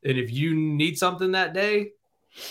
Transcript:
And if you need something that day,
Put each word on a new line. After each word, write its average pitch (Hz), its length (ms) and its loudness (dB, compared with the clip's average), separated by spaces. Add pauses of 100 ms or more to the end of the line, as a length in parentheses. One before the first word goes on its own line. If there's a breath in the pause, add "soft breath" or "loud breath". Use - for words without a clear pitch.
And 131 160 0
if 123 140 -2
you 156 240 0
need 156 420 0
something 185 360 0
that 180 200 0
day, 208 380 0 (600 loud breath)